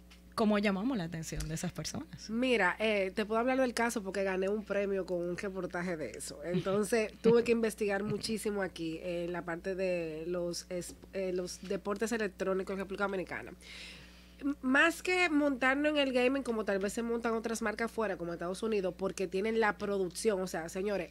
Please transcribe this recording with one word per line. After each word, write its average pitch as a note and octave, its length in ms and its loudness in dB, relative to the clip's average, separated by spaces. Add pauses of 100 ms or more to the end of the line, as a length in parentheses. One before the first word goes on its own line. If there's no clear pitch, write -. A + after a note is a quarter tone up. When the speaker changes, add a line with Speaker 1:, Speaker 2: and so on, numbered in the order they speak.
(360)
Speaker 1:
¿cómo G#3 240 6
llamamos G#3 380 2
la E3+ 80 0
atención D#3+ 420 -6
de D#3 80 -2
esas D#3+ 160 -2
personas? - 580 -8
Speaker 2:
Mira, A3 500 4
eh, G#3 360 2
te G#3+ 100 0
puedo A3 140 0
hablar C4 200 2
del B3 140 2
caso A#3 300 0
porque F#3+ 200 -2
gané F#3+ 260 0
un G#3 140 0
premio G3 420 -2
con F3+ 120 -2
un F3 200 -2
reportaje F3+ 600 -4
de C#3 140 -8
eso. - 320 -10
Entonces, G3 720 0
Speaker 1:
<laughs> - 40 -20
Speaker 2:
tuve A3+ 220 8
que A#3 80 2
investigar G#3+ 520 0
muchísimo G#3 580 -2
aquí, E3 400 -4
eh, F3 240 -4
en F3 80 -4
la F3 100 -4
parte F3 320 -4
de E3+ 520 -2
los F3 420 -4
es-, F3 260 -6 (180)
eh, F#3+ 200 -2
los F3+ 340 -4
deportes G3+ 440 -2
electrónicos F#3+ 600 -2
en F#3+ 60 -4
República G3 260 -4
Dominicana. E3 460 -4 (880)
M-, C#4+ 200 -2
más C#4+ 400 4
que F4+ 280 2
montarnos C#4+ 640 4
en D4+ 40 0
el C4+ 160 4
gaming, B3+ 300 4
como A3 220 -2
tal G3 140 2
vez G3 140 0
se A#3 80 -2
montan A#3 320 0
otras A3+ 280 -2
marcas A3 300 0
fuera, G3+ 260 -2
como E3+ 160 -4
Estados F3 280 -4
Unidos, G3+ 360 2
porque F#3+ 300 -2
tienen G3+ 320 0
la G#3 180 4
producción. G3 640 0
O F#3 60 0
sea, E3+ 220 -4
señores, F#3+ 420 -2